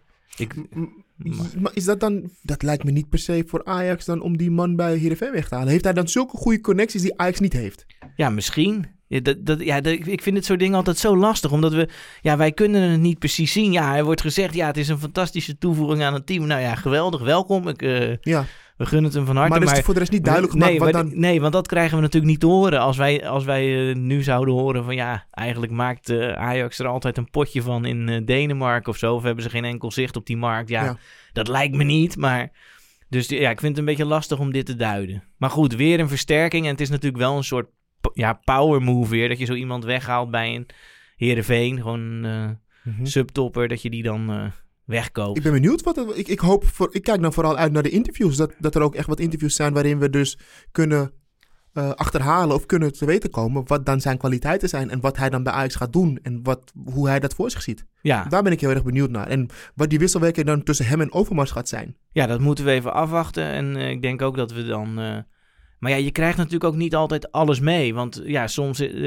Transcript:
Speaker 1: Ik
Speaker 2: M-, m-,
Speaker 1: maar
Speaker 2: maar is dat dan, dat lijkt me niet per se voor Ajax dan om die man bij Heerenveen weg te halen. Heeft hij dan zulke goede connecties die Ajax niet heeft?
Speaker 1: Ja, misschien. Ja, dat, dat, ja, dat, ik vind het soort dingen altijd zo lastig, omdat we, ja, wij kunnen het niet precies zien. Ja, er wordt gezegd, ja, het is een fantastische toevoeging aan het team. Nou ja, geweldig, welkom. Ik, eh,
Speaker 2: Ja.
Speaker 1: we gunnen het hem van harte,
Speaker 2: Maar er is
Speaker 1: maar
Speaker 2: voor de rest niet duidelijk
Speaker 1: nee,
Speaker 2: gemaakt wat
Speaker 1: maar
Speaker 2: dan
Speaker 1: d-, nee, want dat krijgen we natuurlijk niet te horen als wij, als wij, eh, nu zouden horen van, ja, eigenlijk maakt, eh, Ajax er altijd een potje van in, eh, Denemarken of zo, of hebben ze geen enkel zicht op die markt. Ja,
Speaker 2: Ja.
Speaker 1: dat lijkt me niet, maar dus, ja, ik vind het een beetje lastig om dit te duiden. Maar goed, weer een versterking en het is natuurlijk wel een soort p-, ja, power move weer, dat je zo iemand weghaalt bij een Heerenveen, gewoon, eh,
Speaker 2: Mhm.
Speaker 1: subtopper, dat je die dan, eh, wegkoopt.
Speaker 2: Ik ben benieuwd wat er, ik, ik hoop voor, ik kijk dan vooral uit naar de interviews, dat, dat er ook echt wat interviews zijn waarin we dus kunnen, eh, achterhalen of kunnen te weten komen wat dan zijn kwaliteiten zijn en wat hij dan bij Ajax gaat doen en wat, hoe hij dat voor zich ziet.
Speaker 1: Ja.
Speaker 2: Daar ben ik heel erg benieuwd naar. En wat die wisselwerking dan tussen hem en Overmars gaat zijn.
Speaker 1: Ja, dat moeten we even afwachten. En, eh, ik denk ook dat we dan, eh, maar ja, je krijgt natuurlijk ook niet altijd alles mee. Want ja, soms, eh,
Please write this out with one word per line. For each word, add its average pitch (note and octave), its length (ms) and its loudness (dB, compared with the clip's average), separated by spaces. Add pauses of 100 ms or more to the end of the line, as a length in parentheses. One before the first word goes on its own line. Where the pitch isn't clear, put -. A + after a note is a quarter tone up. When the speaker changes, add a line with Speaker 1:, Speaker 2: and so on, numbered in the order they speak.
(360)
Speaker 1:
Ik A#2 200 -8
Speaker 2:
M-, D3+ 140 -12
m-, E3 180 -6 (480)
Speaker 1:
maar E3+ 100 -4 (120)
Speaker 2:
maar F#3+ 160 -2
is F#3 100 -4
dat G3+ 160 0
dan, G3 300 -2 (120)
dat C#3+ 200 -6
lijkt D3 220 0
me C#3+ 60 0
niet D3 180 0
per - 100 2
se E3+ 280 -2
voor - 180 -4
Ajax F3+ 400 -2
dan E3+ 160 -4
om E3+ 160 -2
die E3+ 140 0
man F3 260 2
bij E3+ 200 0
Heerenveen E3 360 -2
weg D#3+ 160 -4
te - 60 -6
halen. C3 160 0
Heeft F3 140 4
hij F#3+ 80 4
dan F3 160 0
zulke B3+ 280 -2
goede A3+ 240 2
connecties G#3 420 0
die F#3 160 -2
Ajax F3+ 220 0
niet G3+ 120 2
heeft? A2 340 -4 (300)
Speaker 1:
Ja, C#3+ 140 2
misschien. E3 600 0 (140)
Ja, C3+ 140 -2
dat, B2 260 -2
dat, D#3 180 2
ja, C#3+ 160 0
dat, D#3+ 120 2
ik E3+ 300 -4
vind G3 140 0
het F#3+ 80 -2
soort F#3+ 140 2
dingen F#3+ 180 2
altijd F#3 220 0
zo G#3 180 4
lastig, G3 360 2
omdat D#3 200 4
we, D#3+ 160 2 (320)
ja, D3+ 160 2
wij D#3 160 2
kunnen G#3 300 4
het E3 180 4
niet E3+ 180 2
precies D3+ 340 -2
zien. G#3 200 2
Ja, C#3+ 240 2
er D3+ 80 2
wordt D#3 160 2
gezegd, D#3+ 340 -2
ja, E3+ 120 0
het D3 100 -4
is D3 120 -2
een D3+ 100 0
fantastische D#3 600 -4
toevoeging D3+ 440 0
aan C#3+ 120 0
het C#3 120 -6
team. E3+ 200 -2
Nou C#3+ 140 0
ja, A#2+ 140 -2
geweldig, D3+ 480 0
welkom. F3+ 460 2
Ik, C3 140 -6
eh, B2 380 0
Speaker 2:
Ja. D#3 240 0 (320)
Speaker 1:
we - 100 -2
gunnen D#3 180 4
het C#3+ 100 0
hem C#3 120 0
van C3+ 100 2
harte, D#3+ 140 4
Speaker 2:
Maar E3 100 4
er D3+ 60 4
is C#3+ 60 6
Speaker 1:
maar C#3 100 4
Speaker 2:
voor F#3+ 120 4
de F3+ 60 2
rest F3+ 120 0
niet F#3+ 120 2
duidelijk E3+ 300 2
Speaker 1:
nee, E3+ 80 6
Speaker 2:
gemaakt E3+ 220 4
wat D#3+ 80 6
Speaker 1:
maar E3+ 100 2
Speaker 2:
dan D3+ 100 -4
Speaker 1:
d-, - 120 -10
nee, E3+ 160 4
want D3 120 2
dat F#3 140 2
krijgen E3 300 0
we D#3 60 2
natuurlijk D#3 300 4
niet D3+ 80 0
te D#3+ 60 6
horen F#3 340 6
als C3 160 2
wij, C#3 320 2
als C3+ 160 -2
wij, C3+ 460 2
eh, B2+ 60 -2
nu C3 260 0
zouden C3 320 2
horen B2+ 300 0
van, B2+ 100 -6
ja, A#2+ 360 -6
eigenlijk A#2 420 -6
maakt, A#2+ 380 -4
eh, A#2 220 0
Ajax B2 460 -4
er B2+ 80 -4
altijd B2+ 300 -2
een A#2+ 140 -4
potje C#3 320 0
van A#2+ 220 -2
in, A#2 240 -4
eh, A#2 160 -2
Denemarken B2+ 680 0
of - 60 -10
zo, A#2 160 0
of A#2 80 -2
hebben A#2 220 -2
ze A#2 60 -6
geen A#2+ 140 -4
enkel A#2+ 260 -8
zicht B2+ 260 -4
op A2+ 100 -10
die A#2 100 -4
markt. A#2 320 -4
Ja, A2+ 160 -2
Speaker 2:
Ja. B2 140 -4 (340)
Speaker 1:
dat A2 160 -2
lijkt C3+ 280 0
me C#3+ 80 2
niet, D#3 320 2
maar B2+ 340 -2 (580)
dus, B2+ 200 -2
ja, C3+ 220 0
ik A2+ 100 -4
vind D3+ 100 0
het C#3+ 80 -4
een D3+ 60 -2
beetje D3+ 200 0
lastig D3+ 340 -2
om C#3 140 -2
dit C3 140 -2
te B2+ 100 -6
duiden. G2+ 460 -4 (140)
Maar C3+ 140 -2
goed, D3 240 2
weer E3 260 4
een D3+ 80 2
versterking D#3+ 560 0
en D3+ 60 -2
het C#3 100 -4
is C#3 100 -2
natuurlijk C3+ 320 -2
wel C#3 140 2
een C3+ 80 -2
soort B2 220 -4 (340)
p-, - 140 2
ja, A2 180 2 (120)
power C#3 380 4
move B2 280 2
weer, A2+ 180 2
dat B2 100 -4
je B2+ 60 -6
zo B2 100 -2
iemand B2 300 -6
weghaalt B2 460 -2
bij A#2 240 -2
een A#2+ 120 -10 (500)
Heerenveen, A#2+ 600 2
gewoon, A2+ 480 -6
eh, A2 240 -4 (340)
Speaker 2:
Mhm. A#2 240 -6
Speaker 1:
subtopper, B2+ 640 -2
dat A2+ 140 -8
je A#2 80 -6
die A#2 120 -6
dan, A2 280 -4
eh, G#2 140 -6 (400)
wegkoopt. A2 520 -4
Speaker 2:
Ik D#3 60 -2
ben D3+ 100 2
benieuwd F3 300 4
wat E4+ 140 -2
er, A3+ 200 -4
ik, G3+ 120 -6
ik F#3+ 100 -2
hoop G3 260 4
voor, - 300 2
ik F#3+ 80 -4
kijk G3+ 200 2
dan D#3+ 100 2
vooral D#3 240 2
uit D#3 160 2
naar D3+ 100 2
de D3 80 0
interviews, F#3+ 460 2
dat, D#3 220 0
dat D3+ 160 -2
er D3+ 80 4
ook C#3+ 120 2
echt C#3+ 120 -6
wat D3+ 140 -2
interviews D#3 360 -2
zijn C3+ 160 0
waarin D3 260 2
we C#3+ 120 2
dus C#3 280 0 (340)
kunnen, D3+ 400 2 (600)
eh, C#3+ 180 -2
achterhalen D3 640 2
of C3+ 100 -4
kunnen D#3 260 2
te - 140 -8
weten F3 240 2
komen B2+ 360 -2
wat C#3+ 200 0
dan C3+ 140 2
zijn C3 180 -2
kwaliteiten D3 500 0
zijn C3+ 220 -4
en B2+ 100 -4
wat C3+ 160 0
hij C3+ 140 0
dan B2+ 120 -2
bij B2+ 100 -2
Ajax C3 220 -2
gaat A#2+ 180 -4
doen D#3+ 300 2
en A#2+ 200 -8
wat, B2+ 300 -4 (200)
hoe C#3 160 0
hij C#3 120 2
dat C#3 140 -4
voor A#3 160 -2
zich - 120 -8
ziet. - 240 -10 (140)
Speaker 1:
Ja. A#2 240 0
Speaker 2:
Daar F3+ 180 2
ben G3 100 4
ik D#3+ 80 0
heel C#3 100 2
erg C3 140 0
benieuwd B2+ 260 0
naar. A2 160 -6
En C3 220 -2 (260)
wat D3 160 0
die D#3 80 4
wisselwerking E3+ 480 2
dan D3 160 0
tussen C#3 240 0
hem C#3 140 2
en D3+ 120 -2
Overmars E3 380 0
gaat B2 180 -6
zijn. A#2 280 -8 (160)
Speaker 1:
Ja, C3+ 140 2
dat A#2 140 0
moeten C#3+ 240 2
we C#3 60 2
even B2+ 220 0
afwachten. D#3+ 520 -2
En, C#3 320 -6
eh, C3 140 -6
ik B2+ 120 -8
denk B2+ 200 -4
ook C3 140 -2
dat A#2 160 -4
we A#2 140 -8
dan, A2 340 -6
eh, A2 160 -6 (600)
maar B2 140 -4
ja, C3+ 60 0
je C#3 120 0
krijgt E3 260 0
natuurlijk E3 280 0
ook D#3+ 120 0
niet D#3+ 180 -2
altijd D#3 380 -2
alles D3+ 280 2
mee. C#3+ 340 2
Want A#2+ 300 -6
ja, C3 220 -2
soms, C#3 340 -4
eh, C#3 80 -2 (180)